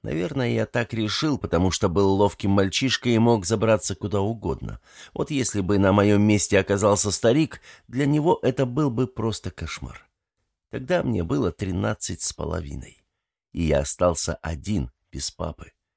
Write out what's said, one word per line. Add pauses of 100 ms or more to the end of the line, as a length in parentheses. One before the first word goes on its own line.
Наверное,
я
так
решил,
потому
что
был
ловким
мальчишкой
и
мог
забраться
куда
угодно. (360)
Вот
если
бы
на
моём
месте
оказался
старик, (280)
для
него
это
был
бы
просто
кошмар. (640)
Тогда
мне
было
тринадцать
с
половиной, (480)
и
я
остался
один, (200)
без
папы. (260)